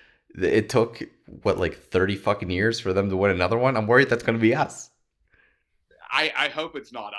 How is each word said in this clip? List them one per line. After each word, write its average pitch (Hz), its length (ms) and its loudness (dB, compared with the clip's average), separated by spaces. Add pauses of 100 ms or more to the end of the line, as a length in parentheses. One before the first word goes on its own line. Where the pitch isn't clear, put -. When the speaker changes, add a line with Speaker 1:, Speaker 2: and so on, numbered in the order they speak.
(400)
Speaker 1:
th-, 90 120 2
it 107 180 2
took, - 340 0 (400)
what, 98 160 0
like, 87 180 -2
thirty 95 380 0
fucking 95 340 -2
years 104 300 0
for 95 140 -2
them 98 180 0
to 95 40 -2
win 98 140 2
another 98 300 0
one? 127 180 0
I'm 107 80 -2
worried 127 240 4
that's 117 140 -2
gonna 113 160 0
be 113 160 4
us. - 340 -6 (1200)
Speaker 2:
I, 147 240 0
I 143 140 0
hope 160 260 -8
it's 127 160 -14
not 107 280 -12